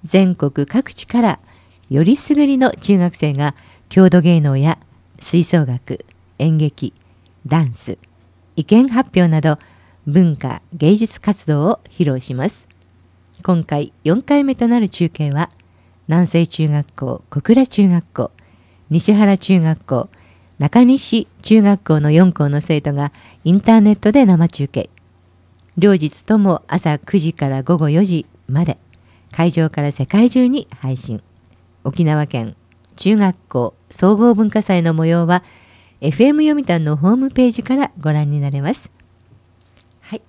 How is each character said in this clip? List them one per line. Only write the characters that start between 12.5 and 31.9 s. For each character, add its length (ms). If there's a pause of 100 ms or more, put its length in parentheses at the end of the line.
今 220
回 280 (120)
四 180
回 220
目 100
と 140
な 100
る 100
中 200
継 220
は、 200 (560)
南 220
西 180
中 220
学 260
校、 340
小 120
倉 260
中 220
学 240
校、 180 (600)
西 240
原 220
中 240
学 240
校、 240 (500)
中 260
西 440 (140)
中 200
学 220
校 160
の 100
四 220
校 160
の 120
生 200
徒 120
が 200 (320)
イ 80
ン 80
タ 180
ー 20
ネ 120
ッ 20
ト 180
で 140
生 220
中 200
継。 220 (840)
両 180
日 280
と 160
も 280
朝 320
九 200
時 140
か 160
ら 140
午 160
後 100
四 160
時 220 (220)
ま 160
で、 140 (520)
会 220
場 180
か 120
ら 100
世 140
界 220
中 200
に 180 (120)
配 180
信。 260 (640)
沖 200